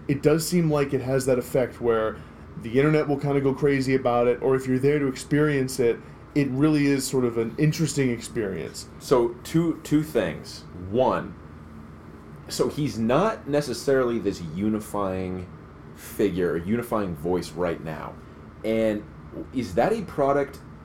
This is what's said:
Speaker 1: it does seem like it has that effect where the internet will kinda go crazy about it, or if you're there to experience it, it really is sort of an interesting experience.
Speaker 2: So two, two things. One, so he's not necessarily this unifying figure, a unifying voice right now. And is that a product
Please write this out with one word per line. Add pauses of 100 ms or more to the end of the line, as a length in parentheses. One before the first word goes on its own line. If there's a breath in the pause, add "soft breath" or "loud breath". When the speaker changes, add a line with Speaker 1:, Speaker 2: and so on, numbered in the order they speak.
Speaker 1:
it
does
seem
like
it
has
that
effect
where (460 loud breath)
the
internet
will
kinda
go
crazy
about
it,
or
if
you're
there
to
experience
it, (360 loud breath)
it
really
is
sort
of
an
interesting
experience. (100)
Speaker 2:
So (100)
two,
two
things. (260)
One, (1120)
so
he's
not
necessarily
this (120)
unifying (480)
figure,
a
unifying
voice
right
now. (500 loud breath)
And (520)
is
that
a
product (260)